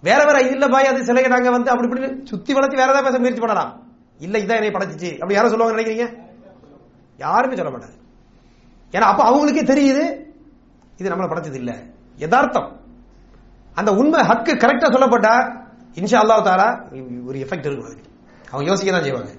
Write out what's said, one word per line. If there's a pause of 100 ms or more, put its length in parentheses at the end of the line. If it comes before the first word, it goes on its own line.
வேற
வேற,
"இல்ல
பாய்,
அது
சிலையை
நாங்க
வந்து,"
அப்படி
இப்படின்னு
சுத்தி
வளைச்சு
வேற
ஏதாவது
பேச
முயற்சி
பண்ணலாம். (480)
"இல்ல,
இதான்
என்னை
படைச்சிச்சு,"
அப்படி
யாரும்
சொல்லுவாங்க
நினைக்கிறீங்க? (1120)
யாருமே
சொல்ல
மாட்டாங்க. (920)
ஏன்னா
அப்ப
அவங்களுக்கே
தெரியுது (920)
இது
நம்மளை
படைச்சது
இல்ல, (460)
யதார்த்தம். (1040)
அந்த
உண்மை
ஹக்கு
கரெக்டா
சொல்லப்பட்டா (640)
இன்ஷா
அல்லாஹ்
தாலா (560)
ஒரு
effect
இருக்கும்
அதுக்கு. (420)
அவங்க
யோசிக்க
தான்
செய்வாங்க.